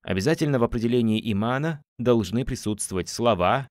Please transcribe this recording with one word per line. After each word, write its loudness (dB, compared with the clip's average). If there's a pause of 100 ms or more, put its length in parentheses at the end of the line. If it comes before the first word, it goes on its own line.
Обязательно 0
в 4
определении 2 (120)
имана -2 (160)
должны 2
присутствовать -4
слова 2